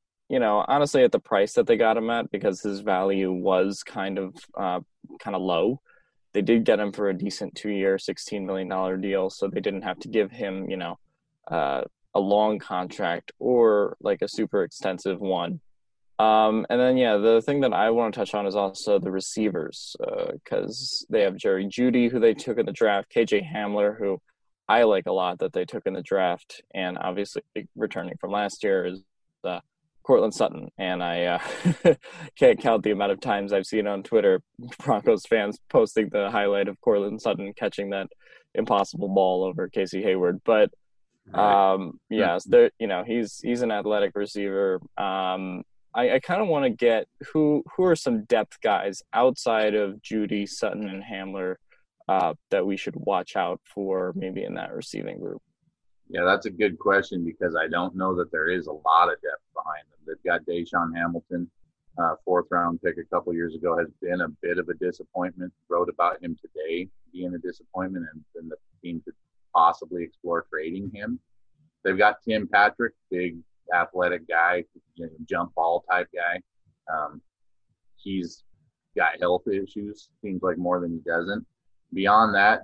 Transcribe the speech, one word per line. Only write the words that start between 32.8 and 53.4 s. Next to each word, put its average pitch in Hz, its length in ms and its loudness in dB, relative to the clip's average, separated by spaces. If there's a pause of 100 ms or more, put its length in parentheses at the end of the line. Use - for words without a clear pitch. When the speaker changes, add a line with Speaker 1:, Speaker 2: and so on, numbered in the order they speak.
Speaker 1:
the 107 80 2
amount 101 220 2
of 92 80 -4
times 101 320 -2
I've 95 140 2
seen 107 200 0
on 98 160 -4
Twitter 98 400 4 (420)
Broncos 107 420 2
fans 104 320 0 (100)
posting 110 400 2
the 101 220 0
highlight 101 380 2
of 95 120 -10
Courtland 107 420 0
Sutton 98 320 -2
catching 101 360 -4
that 98 180 -6 (460)
impossible 101 540 0
ball 92 360 2
over 92 240 -4
Casey 95 340 -4
Hayward. 92 420 2
But, 107 260 6 (560)
Speaker 2:
Right. 98 480 4
Speaker 1:
um, 92 260 -6 (100)
yeah, 95 280 2
so - 120 -10
there, 120 200 10 (100)
you 110 80 -2
know, 92 160 -2
he's, 117 400 -4
he's 120 180 0
an 117 80 0
athletic 104 460 0
receiver. 98 640 -2 (180)
Um, 92 640 -4 (320)
I, 233 200 2
I 165 60 2
kinda 196 260 -2
wanna 139 240 2
get 113 360 2 (260)
who, 151 300 2 (140)
who 185 80 2
are 175 100 6
some 113 300 -2
depth - 360 0
guys 98 420 -2 (100)
outside 110 640 2
of 104 260 -2
Jeudy, 104 460 -4
Sutton, 104 400 -6
and 95 160 -10
Hamler, 95 520 -8 (520)
uh, 90 260 2 (160)
that 95 160 2
we 98 100 -2
should - 200 -10
watch 95 400 -2
out 90 260 -2